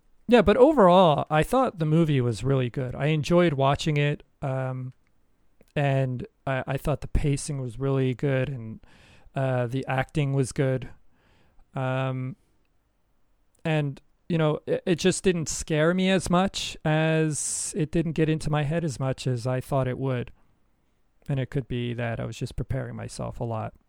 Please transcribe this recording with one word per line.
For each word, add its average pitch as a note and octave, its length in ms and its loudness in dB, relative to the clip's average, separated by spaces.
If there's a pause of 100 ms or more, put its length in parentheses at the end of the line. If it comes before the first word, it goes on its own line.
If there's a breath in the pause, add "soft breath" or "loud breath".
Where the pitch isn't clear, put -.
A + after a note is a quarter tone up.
(280)
yeah, A#3 140 8
but G3+ 160 4
overall, F#3 720 8
I D#3 140 4
thought B3 360 0
the D#3+ 60 0
movie D3+ 340 4
was A#2+ 240 -2
really C3 260 0
good. B2 260 -6
I C#3+ 120 -2
enjoyed D#3 460 2
watching C#3 420 0
it. D3 280 0 (180)
Um, C3 500 -6 (880)
and C3+ 500 0 (180)
I, C3 220 -2
I C3+ 100 -2
thought C#3 240 -2
the A#2 60 -12
pacing C#3 540 -2
was A#2 180 -8
really C3 360 0
good, C3+ 340 -2
and, A2+ 300 -10 (560 soft breath)
uh, B2+ 320 -2
the B2+ 200 -4
acting C3+ 460 -2
was C3 180 0
good. C3 380 -2 (840)
Um, C3 600 -4 (1300)
and, D3+ 380 -2 (260)
you E3 120 0
know, D3+ 260 2
it, - 220 -2
it F#3 80 2
just - 280 0
didn't F3 260 0
scare D#3+ 440 0
me F#3 160 2
as F#3+ 220 0
much F#3 520 0
as, D#3 960 0
it D3+ 140 -2
didn't E3 220 0
get D#3+ 140 2
into D#3 220 -2
my D3+ 140 0
head D#3+ 200 -2
as C#3 160 -4
much C3+ 280 -2
as A#2+ 180 -2
I B2+ 160 0
thought C3 260 -2
it B2 120 -4
would. C3 320 -4 (960)
And C#3 100 -2
it B2+ 120 -6
could C3+ 160 -4
be A#2+ 260 -4
that A#2 260 -6
I B2 60 -6
was A2+ 120 -10
just - 180 -10
preparing B2 400 -6
myself A#2 440 -10
a B2+ 40 -6
lot A2+ 300 -6 (140)